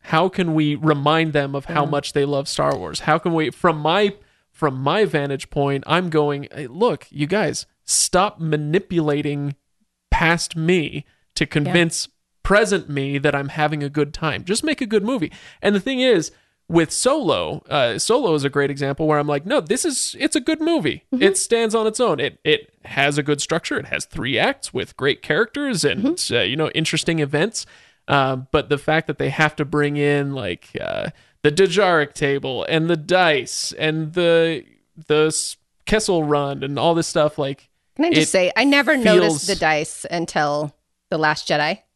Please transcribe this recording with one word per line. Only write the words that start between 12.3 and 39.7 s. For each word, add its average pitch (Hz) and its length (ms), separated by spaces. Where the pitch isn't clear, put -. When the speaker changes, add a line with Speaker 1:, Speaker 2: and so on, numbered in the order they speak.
Speaker 1:
Present 196 440
me 139 300
that 143 160
I'm 139 140
having 151 340
a 143 60
good 147 260
time. 147 300
Just 208 180
make 311 180
a 262 60
good 208 160
movie. 208 300
And 208 140
the 202 60
thing 254 180
is, 247 320
with 165 240
Solo, 151 760
uh, 120 300
Solo 226 360
is 143 100
a 139 40
great 139 220
example 139 360
where 151 120
I'm 147 80
like, 147 180
"No, 247 160
this 190 240
is, 294 340
it's 294 180
a 302 40
good 311 220
movie. 311 400
Speaker 2:
Mm-hmm. 254 100
Speaker 1:
It 202 140
stands 226 380
on 220 120
its 220 140
own. 185 200
It, 131 240
it - 280
has 143 340
a 151 40
good 143 200
structure. - 360
It - 80
has - 200
three 117 320
acts 180 340
with - 240
great - 240
characters 226 640
and, 180 200
Speaker 2:
Mm-hmm. 320 300
Speaker 1:
uh, 117 80
you 107 140
know, 156 140
interesting 165 480
events." 151 480
Uh, 135 300
but 131 320
the 143 100
fact 156 300
that 147 100
they 139 120
have 151 260
to 156 80
bring 147 320
in, 143 380
like, 101 340
uh, 50 280
the 147 80
Dejarik 175 640
table 139 540
and 160 200
the 170 100
dice 156 800
and 156 340
the, 165 500
the 151 220
s-, - 280
Kessel 208 360
Run 143 400
and 139 160
all 165 160
this 165 120
stuff, 151 320
like, 143 300
Speaker 2:
Can 294 100
I 349 40
just 294 180
Speaker 1:
it - 20
Speaker 2:
say, 185 260
I 226 80
never 285 320
noticed 180 500
Speaker 1:
feels - 0
Speaker 2:
the 196 100
dice 156 540